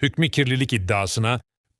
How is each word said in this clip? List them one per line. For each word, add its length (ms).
Hükmü 280
kirlilik 440
iddiasına, 680